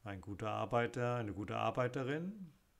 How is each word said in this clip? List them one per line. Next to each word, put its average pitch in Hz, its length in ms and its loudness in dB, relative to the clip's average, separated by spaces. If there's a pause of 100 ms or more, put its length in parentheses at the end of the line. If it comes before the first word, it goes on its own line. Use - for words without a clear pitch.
ein 98 160 -6
guter 101 300 -4
Arbeiter, 117 640 2
eine 110 160 -2
gute 101 240 -4
Arbeiterin, 139 960 0 (280)